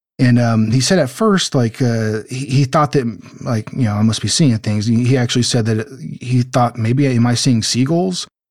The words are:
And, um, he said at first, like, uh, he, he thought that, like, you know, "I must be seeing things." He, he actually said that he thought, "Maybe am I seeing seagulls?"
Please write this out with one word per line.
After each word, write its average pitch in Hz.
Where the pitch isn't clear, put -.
And, 123
um, 113
he 127
said 185
at 143
first, 208
like, 120
uh, 110
he, 131
he 135
thought 147
that, 135
like, 110
you 131
know, 104
"I 104
must 110
be 107
seeing 127
things." 104
He, 117
he 127
actually 123
said 113
that 110
he 123
thought, 123
"Maybe 123
am 120
I 120
seeing 120
seagulls?" 170